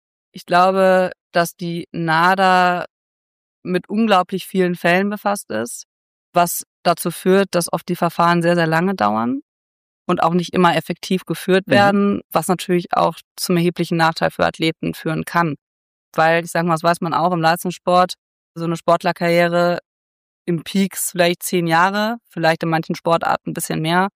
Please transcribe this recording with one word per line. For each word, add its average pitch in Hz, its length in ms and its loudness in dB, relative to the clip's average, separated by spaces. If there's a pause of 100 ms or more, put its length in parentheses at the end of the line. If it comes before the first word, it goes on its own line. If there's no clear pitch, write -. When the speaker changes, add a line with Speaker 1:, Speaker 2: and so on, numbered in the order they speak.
(320)
Speaker 1:
Ich - 140 -20
glaube, 185 640 2 (220)
dass 170 240 -2
die 170 340 -8
nada 180 920 2 (800)
mit 180 240 -4
unglaublich 196 580 0
vielen 180 300 0
Fällen 185 340 0
befasst 202 400 -4
ist, 220 340 -8 (480)
was 175 320 0 (180)
dazu 175 280 -2
führt, 190 420 2
dass 175 200 -2
oft - 160 -6
die 180 80 -4
Verfahren 175 460 2
sehr, 170 120 2
sehr 170 120 2
lange 170 280 0
dauern 226 460 0 (680)
und 180 160 0
auch 165 120 2
nicht 175 200 -2
immer 175 220 2
effektiv - 480 -4
geführt 185 420 -2
Speaker 2:
Mhm. - 60 -10
Speaker 1:
werden, 202 480 2 (100)
was 165 180 -2
natürlich 180 440 -2
auch 170 240 0 (200)
zum - 200 -2
erheblichen 170 400 0
Nachteil 165 340 0
für - 160 -2
Athleten 160 480 -2
führen 160 300 -6
kann. 165 320 -2 (580)
Weil, 165 300 2
ich 170 60 -12
sag 170 140 -2
mal, 170 100 0
das 160 80 -2
weiß 170 180 0
man 170 140 -4
auch 175 180 0
im 170 80 0
Leistungssport, 180 760 0 (400)
so 165 100 -8
eine 165 120 -2
Sportlerkarriere 170 1000 2 (680)
im 165 160 -2
Peaks - 480 -4
vielleicht 175 320 0
zehn 170 240 -2
Jahre, 196 500 0 (140)
vielleicht 165 320 -2
in 165 80 -2
manchen 160 240 -2
Sportarten - 560 -2
ein 156 40 -8
bisschen 160 280 -6
mehr. 175 260 0 (120)